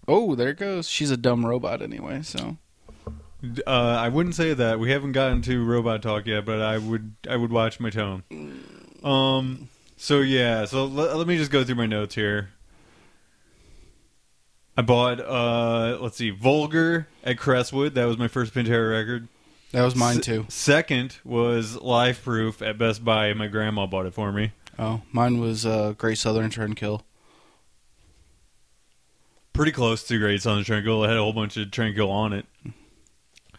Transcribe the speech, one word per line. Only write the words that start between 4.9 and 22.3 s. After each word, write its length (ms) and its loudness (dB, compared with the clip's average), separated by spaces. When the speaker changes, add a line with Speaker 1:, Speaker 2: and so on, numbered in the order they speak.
Speaker 2:
haven't 220 0
gotten 300 2
to 200 0
robot 380 2
talk 240 -2
yet, 200 -2
but 160 -2
I 160 0
would, 380 -4
I 80 0
would 140 0
watch 280 0
my 100 -4
tone. 340 -4
Um. 680 2
So 220 2
yeah. 460 2
So 180 -2
l-, 60 -4
let 100 -2
me 100 2
just 140 0
go 120 4
through 120 -2
my 100 0
notes 300 -2
here. 340 -2
I 60 2
bought, 380 4
uh, 840 0
let's 160 -8
see, 140 -2
Vulgar 760 2
at 140 -2
Crestwood. 560 0
That 120 2
was 120 0
my 100 0
first 280 -2
Pantera 340 2
record. 380 -2
Speaker 1:
That 120 2
was 120 2
mine, 220 4
Speaker 2:
S-, 80 -2
Speaker 1:
too. 240 -2
Speaker 2:
second 720 2
was 520 0
Life 480 2
Proof 400 -2